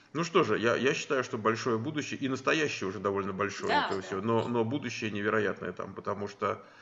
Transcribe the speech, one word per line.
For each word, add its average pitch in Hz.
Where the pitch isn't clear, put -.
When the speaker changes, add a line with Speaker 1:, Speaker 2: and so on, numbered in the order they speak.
Speaker 1:
Ну 160
что 165
же, 107
я, 110
я 123
считаю, 135
что 120
большое 113
будущее, 143
и 131
настоящее 143
уже 95
довольно 98
большое 101
Speaker 2:
Да, -
Speaker 1:
это 196
Speaker 2:
да. -
Speaker 1:
все, 95
но, 113
но 120
будущее 120
невероятное 101
там, 95
потому 101
что, 101